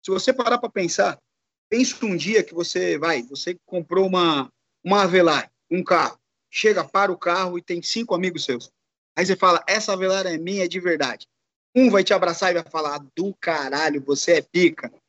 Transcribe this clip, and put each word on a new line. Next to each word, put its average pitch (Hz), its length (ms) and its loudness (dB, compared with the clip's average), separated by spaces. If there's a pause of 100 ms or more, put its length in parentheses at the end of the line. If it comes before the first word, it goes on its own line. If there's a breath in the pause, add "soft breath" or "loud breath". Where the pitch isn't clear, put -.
Se - 80 -10
você 190 220 0
parar 240 260 0
pra 233 120 -6
pensar, 190 480 -2 (500)
pensa 240 360 -2
um 190 120 -2
dia 190 260 0
que - 120 -10
você 175 420 -2
vai, 151 260 -2
você 139 340 -10 (100)
comprou 185 400 -2
uma, 170 440 0 (320)
uma 196 200 2
Avelar, 170 480 2 (200)
um 175 140 -2
carro. 160 340 0 (320)
Chega, 214 320 2
para 196 300 0
o 170 60 -6
carro 180 400 -2
e 175 40 -8
tem 170 200 -8
cinco 226 320 -4
amigos 175 300 -4
seus. 123 260 -6 (440)
Aí 180 120 0
você 185 100 0
fala, 180 300 2
"Essa 208 260 -2
Avelar 190 340 -2
é 165 120 -4
minha, 185 260 -4
é 170 40 -2
de 180 120 -6
verdade." 151 480 -4 (460)
Um 254 160 6
vai 190 120 4
te 196 120 2
abraçar 180 360 0
e 175 40 0
vai 165 100 -2
falar, 147 340 -4 (160)
"Do 190 200 -4
caralho, 147 680 -2
você 139 300 0
é 160 100 4
pica." - 500 0 (160)